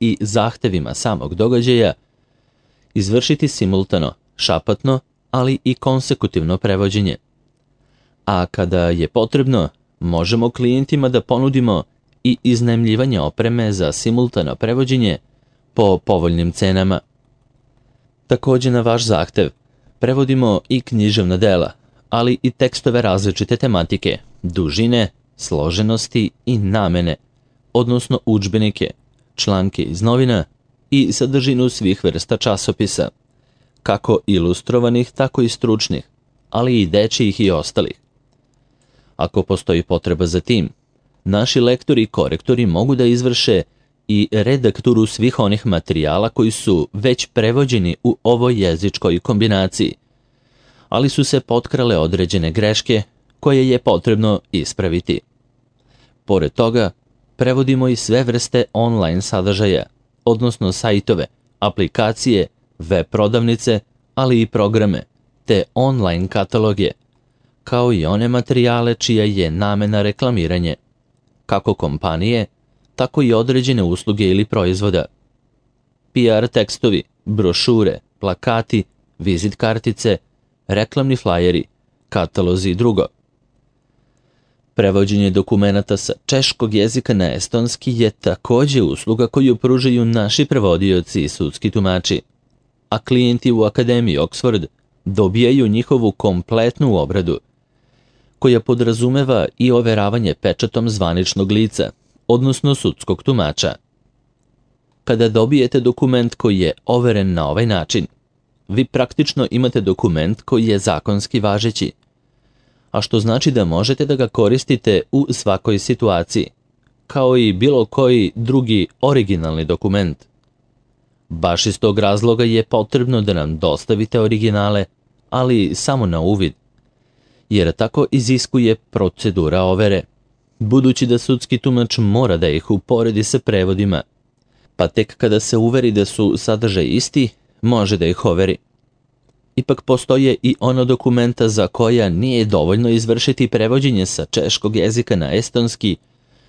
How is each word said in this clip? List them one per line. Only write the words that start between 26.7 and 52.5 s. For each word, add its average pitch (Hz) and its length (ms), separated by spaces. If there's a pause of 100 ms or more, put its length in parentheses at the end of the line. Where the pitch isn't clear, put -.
odnosno 123 540
udžbenike, 107 640 (440)
članke 95 480
iz 85 200
novina 120 420 (460)
i 135 220
sadržinu 127 560
svih 101 360
vrsta 82 320
časopisa, - 720 (720)
kako - 440
ilustrovanih, 117 840
tako 135 320
i 117 60
stručnih, 110 560 (460)
ali 120 300
i 95 60
dečijih 104 540
i 98 100
ostalih. - 440 (1200)
Ako 87 260
postoji 90 400
potreba 87 440
za 85 140
tim, 101 280 (560)
naši 104 360
lektori 123 420
i 107 40
korektori 101 600
mogu 104 280
da 123 100
izvrše 120 580 (460)
i 104 240
redakturu 113 760
svih 117 320
onih 107 280
materijala 85 640
koji 110 220
su 90 420
već 123 340
prevođeni 117 760
u 117 200
ovoj 120 400
jezičkoj 87 560
kombinaciji, 101 760 (920)
ali 131 200
su 135 160
se 135 160
potkrale 120 580
određene 85 520